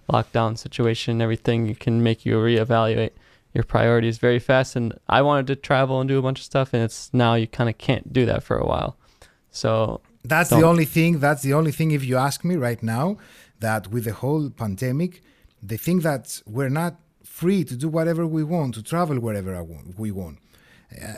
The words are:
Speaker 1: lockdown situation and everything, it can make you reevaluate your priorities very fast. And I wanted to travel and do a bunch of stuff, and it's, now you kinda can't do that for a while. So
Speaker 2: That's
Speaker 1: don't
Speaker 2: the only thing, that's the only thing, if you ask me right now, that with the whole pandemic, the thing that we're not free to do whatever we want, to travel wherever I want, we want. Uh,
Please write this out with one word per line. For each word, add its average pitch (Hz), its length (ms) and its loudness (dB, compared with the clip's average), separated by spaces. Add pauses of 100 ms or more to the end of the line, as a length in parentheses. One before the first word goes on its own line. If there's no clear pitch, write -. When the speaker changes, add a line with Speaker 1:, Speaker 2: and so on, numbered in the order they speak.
Speaker 1:
lockdown 113 480 0
situation 117 560 -2
and 117 80 0
everything, 113 460 0
it 107 120 -6
can 117 240 2
make 113 220 0
you 113 100 2
reevaluate 113 760 2 (420)
your - 100 0
priorities 113 540 2
very 123 220 4
fast. 131 360 2
And 117 180 -2 (140)
I 123 140 4
wanted 143 260 2
to 135 80 -2
travel 131 460 0
and 135 60 -2
do 135 120 2
a - 20 0
bunch 131 180 -2
of - 60 -16
stuff, - 280 -2
and 117 100 2
it's, - 300 -6
now 117 220 4
you 113 120 2
kinda 117 260 -2
can't - 380 -2
do 123 140 4
that 117 180 0
for - 140 -2
a - 80 -2
while. - 320 -2 (520)
So 110 520 -2 (220)
Speaker 2:
That's 156 260 0
Speaker 1:
don't 123 100 6
Speaker 2:
the 165 80 8
only 170 180 4
thing, 165 340 2
that's 143 240 0
the 135 100 0
only 156 180 2
thing, 160 200 0
if 143 120 0
you 127 140 0
ask 135 260 -2
me 175 120 0
right 120 280 -2
now, 131 340 -2 (440)
that 110 260 -2
with 113 160 -4
the 110 100 -4
whole 143 360 -2
pandemic, 127 720 -4 (400)
the 107 140 -8
thing 175 240 0
that 143 440 -4
we're 127 240 -4
not 165 300 -2 (240)
free 185 400 0
to 123 120 -8
do 135 120 -4
whatever 165 400 0
we 156 160 -2
want, 151 320 -2
to 107 80 -10
travel 160 360 -2
wherever 101 360 -4
I 87 60 -8
want, 82 360 -16
we 110 140 -6
want. 87 280 -10 (520)
Uh, - 260 -16